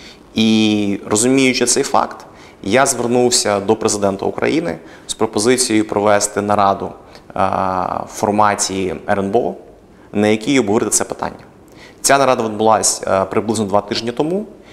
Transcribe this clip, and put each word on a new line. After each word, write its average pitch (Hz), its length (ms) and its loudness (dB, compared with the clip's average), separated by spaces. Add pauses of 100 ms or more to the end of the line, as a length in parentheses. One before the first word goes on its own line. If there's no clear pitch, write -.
(340)
І 107 720 2
розуміючи 127 600 2
цей - 160 0
факт, - 440 -4 (360)
я 123 240 2
звернувся 120 760 0
до 107 160 0
президента 101 500 -2
України 156 520 -2 (280)
з - 80 -8
пропозицією 110 760 0
провести 101 520 0
нараду, 101 460 2
е, - 60 -10 (1120)
в - 80 -14
форматі 101 840 0 (140)
Р 98 120 0
Н 98 100 -2
Б 107 60 2
О, - 180 -2 (580)
на 107 160 2
якій 120 320 2
обговорити 107 300 0
це - 140 0
питання. - 400 -10 (560)
Ця 135 180 4
нарада 127 260 2
відбулась, 107 640 2
е, 95 180 2
приблизно 107 400 -2
два 98 160 0
тижні 113 320 -4
тому. 170 340 -4 (260)